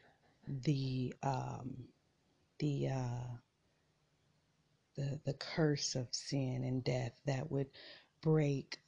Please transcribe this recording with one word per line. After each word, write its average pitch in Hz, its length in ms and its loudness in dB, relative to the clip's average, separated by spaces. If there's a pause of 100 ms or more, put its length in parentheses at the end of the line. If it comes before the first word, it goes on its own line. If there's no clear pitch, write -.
(460)
the, 131 760 0
um, 127 640 -2 (720)
the, 139 300 2
uh, 123 480 -2 (1600)
the, 143 280 -4
the 139 100 0
curse - 600 2
of 127 160 -2
sin 127 540 -2
and 127 180 0
death, 123 300 0 (140)
that 139 240 0
would 139 180 0 (540)
break, 147 640 4